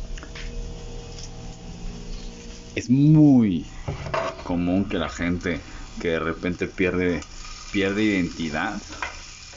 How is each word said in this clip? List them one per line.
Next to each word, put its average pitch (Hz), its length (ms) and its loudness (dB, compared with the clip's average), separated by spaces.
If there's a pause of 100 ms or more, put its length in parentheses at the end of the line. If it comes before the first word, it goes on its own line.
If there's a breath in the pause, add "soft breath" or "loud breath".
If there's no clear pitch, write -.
(2750)
Es - 160 0
muy 135 760 8 (800)
común 87 400 2
que 98 140 -2
la 78 100 -2
gente 87 520 -2 (380 loud breath)
que 87 100 -2
de 82 100 4
repente 85 500 -2
pierde, 90 560 2 (480)
pierde 98 320 2
identidad 87 760 0 (760)